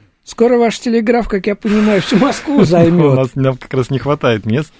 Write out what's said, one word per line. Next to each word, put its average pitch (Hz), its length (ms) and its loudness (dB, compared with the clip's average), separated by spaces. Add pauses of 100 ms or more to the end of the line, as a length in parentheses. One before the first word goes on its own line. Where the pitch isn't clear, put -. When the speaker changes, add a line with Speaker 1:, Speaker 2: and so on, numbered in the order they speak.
(240)
Speaker 1:
Скоро 240 320 0
ваш 233 240 0
телеграф, 233 480 0
как 196 180 -4
я 202 80 -2
понимаю, 208 460 0
всю - 160 -2
Москву 277 480 2
Speaker 2:
<laughs> - 0 -
Speaker 1:
займёт. 170 480 2
Speaker 2:
У 131 40 2
нас, 131 180 0
нам 131 240 -2
как - 160 -16
раз 131 160 -2
не 135 80 -2
хватает 120 480 -2
места 139 340 -4